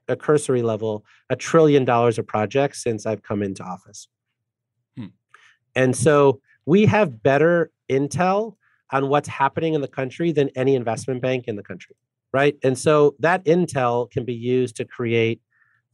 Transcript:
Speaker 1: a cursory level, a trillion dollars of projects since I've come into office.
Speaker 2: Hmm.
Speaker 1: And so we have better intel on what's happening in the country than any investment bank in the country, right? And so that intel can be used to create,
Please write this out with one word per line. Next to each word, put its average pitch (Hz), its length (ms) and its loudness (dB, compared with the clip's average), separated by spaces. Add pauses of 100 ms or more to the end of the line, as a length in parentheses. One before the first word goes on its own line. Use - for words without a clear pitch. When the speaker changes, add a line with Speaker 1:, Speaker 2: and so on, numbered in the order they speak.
Speaker 1:
a 127 80 -2
cursory 147 460 0
level, 110 440 -4 (240)
a 131 60 0
trillion 147 500 4
dollars 120 320 2
of 104 80 -6
projects 123 560 -2
since 113 240 -6
I've 110 160 -4
come 104 220 -4
into 95 200 -8
office. 92 440 -16 (920)
Speaker 2:
Hmm. 101 100 -12 (680)
Speaker 1:
And 127 200 2
so 143 460 4 (240)
we 196 220 4
have 185 340 0
better 156 500 2 (180)
intel 180 680 -2 (360)
on 135 160 -2
what's 147 220 0
happening 156 460 -2
in 147 60 -2
the 135 60 -8
country 135 440 -4
than 143 240 0
any 131 200 2
investment 123 460 -4
bank 127 260 -4
in 110 100 -8
the - 60 -14
country, - 320 -18 (360)
right? 143 320 2
And 131 140 2
so 147 420 2
that 180 260 0
intel 131 640 0
can 127 160 -6
be 123 80 -6
used 123 440 -2
to 120 80 -6
create, 117 560 -2 (520)